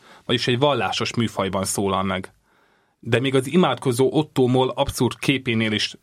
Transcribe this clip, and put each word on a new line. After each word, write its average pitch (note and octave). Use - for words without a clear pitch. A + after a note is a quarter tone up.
vagyis A#2+
egy B2
vallásos A#2
műfajban G2
szólal F#2+
meg. F#2
De A#2+
még C3+
az C3
imádkozó C3
Otto C#3
Moll B2+
abszurd -
képénél A2+
is -